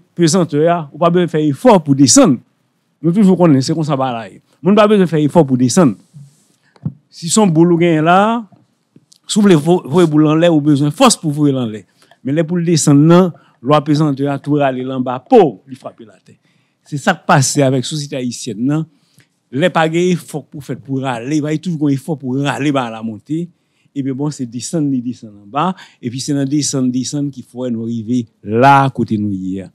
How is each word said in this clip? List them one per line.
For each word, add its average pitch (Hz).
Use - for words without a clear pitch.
présenteur, 165
on 151
pas 170
besoin 175
de -
faire 156
effort 156
pour 139
descendre. 135
Nous 165
toujours 185
connaissons, 139
c'est 156
comme 156
ça, 143
bah, 131
là. 113
On 190
pas 208
besoin 208
de 165
faire 156
effort 151
pour 131
descendre. 127
Si -
son 214
boulot 170
gagne 165
là, 202
si -
vous 220
voulez 202
voir 165
boulot 151
en 151
l'air, 170
vous 156
avez 143
besoin 147
de 147
force 254
pour 156
voir 143
en 127
l'air. 107
Mais 131
là, 165
pour 175
le 170
descendre, 156
non, 170
loi 147
présenteur 143
a 139
tout 143
râler 135
en 131
bas, 127
pour 151
lui 135
frapper 120
la 98
tête. -
C'est 147
ça 180
qui -
passe 151
avec 131
la -
société 147
haïtienne, 123
non? 147
Les 151
pas 165
de 160
effort 175
pour 147
faire 123
pour 135
râler, 131
il 143
y 147
a 156
toujours 156
un 143
effort 139
pour 127
râler 139
bas 131
la 110
montée. 143
Et 143
bien 135
bon, 147
c'est 135
descendre, 139
les 131
descendre 110
en 101
bas. 151
Et 123
puis 131
c'est 147
dans 139
descendre, 135
descendre 143
qu'il 123
faut 123
nous 113
arriver 113
là, 135
côté 113
nous 104
hier. 95